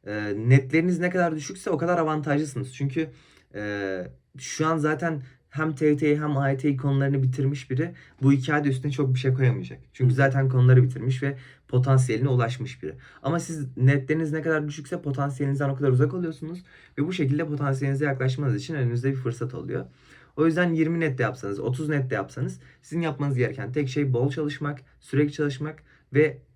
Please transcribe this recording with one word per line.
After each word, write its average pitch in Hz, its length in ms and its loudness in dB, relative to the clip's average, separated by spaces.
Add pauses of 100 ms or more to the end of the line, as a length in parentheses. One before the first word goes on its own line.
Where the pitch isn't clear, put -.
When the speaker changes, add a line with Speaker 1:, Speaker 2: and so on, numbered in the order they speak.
Speaker 1:
e, 104 300 -6
netleriniz 139 600 2
ne 175 100 -2
kadar 175 260 0
düşükse 170 340 -10
o 165 80 0
kadar 170 200 0
avantajlısınız. 151 760 -2
Çünkü, 156 360 -4 (460)
e, 101 480 -6 (340)
şu - 300 -4
an 165 100 2
zaten 156 440 -2 (280)
hem 156 260 -4
T 151 120 2
Y 147 100 4
T'yi 151 220 2
hem 151 180 -2
A 139 120 2
Y 135 80 0
T'yi 139 200 0
konularını 139 460 2
bitirmiş 135 480 -2
biri 160 200 -2 (300)
bu 135 120 6
iki 139 200 0
ayda 147 140 2
üstüne 135 240 -2
çok 131 220 0
bir - 60 0
şey 131 140 2
koyamayacak. 110 460 0 (140)
Çünkü 127 180 4
Speaker 2:
Hı. - 40 4
Speaker 1:
zaten 135 340 4
konuları 127 340 8
bitirmiş 127 400 0
ve 139 140 -2 (300)
potansiyeline 127 600 4
ulaşmış 120 540 -2
biri. 78 100 -8 (300)
Ama 160 160 0
siz 151 380 -8
netleriniz 143 540 2
ne 156 100 -4
kadar 156 260 0
düşükse 147 340 -8
potansiyelinizden 139 680 -2
o 139 60 -2
kadar 135 140 2
uzak 131 240 4
oluyorsunuz. 175 500 -6 (340)
Ve 147 100 0
bu 185 60 -4
şekilde 151 340 0
potansiyelinize 139 580 -2
yaklaşmanız 131 500 0
için 156 200 -6
önünüzde 123 360 0
bir 135 60 -2
fırsat 117 360 -6
oluyor. - 320 -8 (500)
O 151 100 2
yüzden 165 280 2
yirmi 160 260 0
net 143 180 -2
de 127 60 0
yapsanız, 101 360 -4
otuz 135 300 -4
net 139 200 -2
de 117 60 -2
yapsanız 127 440 -6 (220)
sizin 165 200 -6
yapmanız 143 360 -2
gereken 107 340 -2
tek 147 180 -2
şey 139 240 0
bol 120 160 2
çalışmak, 147 520 -6 (180)
sürekli 147 340 0
çalışmak 147 500 -4 (300)
ve 143 240 4 (180)